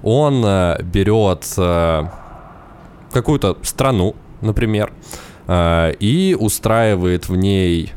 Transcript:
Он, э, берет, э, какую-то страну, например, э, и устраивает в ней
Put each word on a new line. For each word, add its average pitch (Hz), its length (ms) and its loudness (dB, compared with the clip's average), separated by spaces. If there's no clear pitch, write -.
Он, 131 420 2
э, 92 380 2
берет, 98 640 0
э, 85 460 0
какую-то 120 500 0
страну, 113 520 0
например, 107 520 -2
э, 85 520 2
и 170 380 2
устраивает 104 920 0
в 92 80 -2
ней 92 600 0